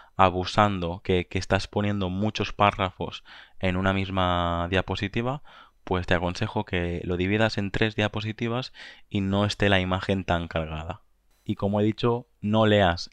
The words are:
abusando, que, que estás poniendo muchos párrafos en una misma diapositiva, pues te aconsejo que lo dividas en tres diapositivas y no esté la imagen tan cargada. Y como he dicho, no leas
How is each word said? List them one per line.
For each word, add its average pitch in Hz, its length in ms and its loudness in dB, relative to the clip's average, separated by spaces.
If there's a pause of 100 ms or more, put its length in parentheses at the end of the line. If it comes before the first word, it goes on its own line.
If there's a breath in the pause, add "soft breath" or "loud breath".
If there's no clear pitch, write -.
(180 loud breath)
abusando, 92 840 2
que, 90 240 0
que - 100 -4
estás 95 300 -2
poniendo 101 420 -2
muchos 101 420 -2
párrafos - 720 -2 (360 loud breath)
en 92 180 0
una 95 160 2
misma 90 800 0
diapositiva, 101 720 -2 (400 loud breath)
pues 90 240 -2
te 92 80 2
aconsejo 90 500 -2
que 87 380 -4
lo 87 120 -2
dividas 104 440 0
en 101 100 -4
tres 110 260 -2
diapositivas 110 800 -4 (340 loud breath)
y 104 140 -2
no 98 240 2
esté 101 240 0
la 98 100 4
imagen 92 440 0
tan 85 240 0
cargada. 80 540 -6 (420)
Y 107 120 -4
como 101 240 0
he 104 40 4
dicho, 120 420 0 (160)
no 107 240 4
leas 98 480 4